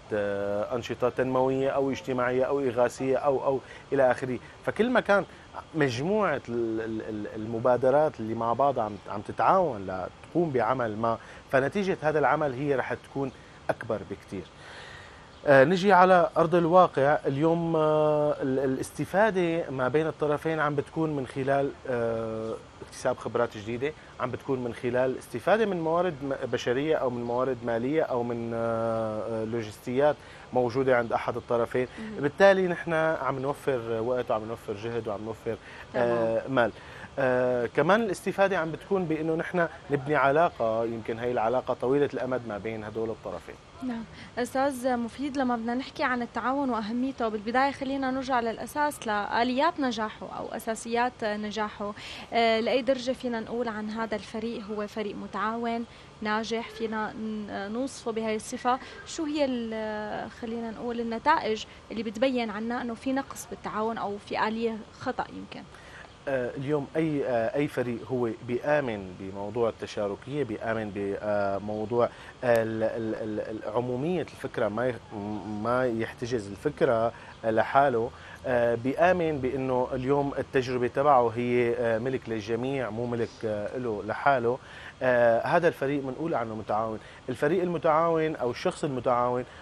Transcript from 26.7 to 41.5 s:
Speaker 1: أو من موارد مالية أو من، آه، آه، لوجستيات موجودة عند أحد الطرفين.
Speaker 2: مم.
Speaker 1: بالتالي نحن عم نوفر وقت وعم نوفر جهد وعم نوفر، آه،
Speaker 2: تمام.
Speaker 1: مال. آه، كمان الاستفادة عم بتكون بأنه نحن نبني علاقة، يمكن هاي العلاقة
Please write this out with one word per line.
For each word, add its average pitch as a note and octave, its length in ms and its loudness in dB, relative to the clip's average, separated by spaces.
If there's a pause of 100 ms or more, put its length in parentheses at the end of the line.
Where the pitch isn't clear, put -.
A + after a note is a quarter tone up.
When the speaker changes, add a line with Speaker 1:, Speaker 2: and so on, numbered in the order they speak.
Speaker 1:
أو B2+ 140 0
من A#2+ 140 -4
موارد B2 420 0
مالية B2 360 0
أو B2 220 0
من، A#2 300 -4
آه، A2+ 880 -2
آه، A2 40 -2
لوجستيات B2 720 0 (380)
موجودة B2+ 440 4
عند A#2 160 0
أحد A#2+ 220 0
الطرفين. A#2+ 520 0 (120)
Speaker 2:
مم. G#3+ 220 -8
Speaker 1:
بالتالي F#3+ 460 6
نحن E3+ 260 -2
عم D#3 460 0
نوفر B2 640 -2
وقت B2 300 0
وعم A2 140 -2
نوفر A2+ 280 -8
جهد A#2 340 -6
وعم G#2+ 180 -6
نوفر، A2 320 -6 (380)
آه، A#2 440 2
Speaker 2:
تمام. C3+ 160 -2
Speaker 1:
مال. A#2 160 6 (480)
آه، B2+ 460 2 (100)
كمان F3+ 260 6
الاستفادة G3 560 0
عم D#3+ 140 -2
بتكون F#3 340 -2
بأنه D#3 300 0
نحن E3+ 320 0 (240)
نبني C#3+ 240 2
علاقة، C3 680 4
يمكن A2+ 340 -4
هاي B2 120 -2
العلاقة B2 500 2